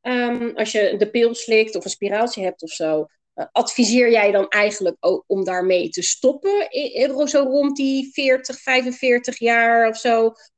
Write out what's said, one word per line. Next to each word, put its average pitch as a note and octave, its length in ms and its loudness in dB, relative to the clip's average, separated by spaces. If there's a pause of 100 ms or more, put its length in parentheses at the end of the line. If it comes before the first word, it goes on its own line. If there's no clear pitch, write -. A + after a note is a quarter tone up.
Ehm, A#3+ 540 -4
als - 180 -4
je G#3 240 0
de G#3+ 140 0
pil A#3 240 2
slikt A3 420 0
of E3+ 80 -6
een G3 60 -8
spiraaltje G#3 520 -4
hebt F3+ 200 -6
of D#3+ 80 -14
zo, D#3 360 -2 (280)
eh, E3+ 180 -8
adviseer A#3+ 580 2
jij G#3 220 4
dan G3 160 2
eigenlijk G#3 520 0
ook F#3 260 0
om G3 180 -2
daarmee F3+ 440 0
te F3 140 -8
stoppen, F#4+ 720 -2
i-, C4 260 -2
i-, C#4 260 0
zo C#4+ 140 2
rond C#4 340 0
die C4+ 360 -2
veertig, C4 480 -2
vijfenveertig B3 800 0
jaar A#3 500 2
of A3 80 -4
zo, A3+ 360 2 (260)